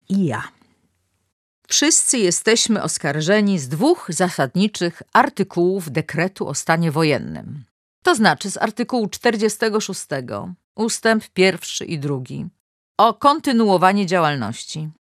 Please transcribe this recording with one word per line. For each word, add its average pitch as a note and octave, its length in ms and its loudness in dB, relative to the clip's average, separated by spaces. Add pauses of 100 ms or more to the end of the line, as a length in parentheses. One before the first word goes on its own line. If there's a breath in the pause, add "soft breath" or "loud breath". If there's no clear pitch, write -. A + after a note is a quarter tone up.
I G3 160 2
ja. A#2+ 180 -4 (1200)
Wszyscy - 500 2
jesteśmy A3 640 2
oskarżeni E3+ 760 0
z C3 100 -8
dwóch B3 400 0
zasadniczych F3 960 -2 (100)
artykułów F3+ 800 0
dekretu D#3+ 560 -4
o D3 60 -6
stanie E3 380 0
wojennym. C3+ 720 -2 (400)
To F4 120 4
znaczy G3 360 2
z - 60 -10
artykułu A3+ 500 -2
czterdziestego G#3+ 720 0
szóstego, C3+ 720 -8 (220)
ustęp A3 540 0
pierwszy - 560 0
i D#3 140 -6
drugi, C#3 480 -6 (520)
o G#3+ 140 4
kontynuowanie G#3 920 2
działalności. D#3 840 -2 (200)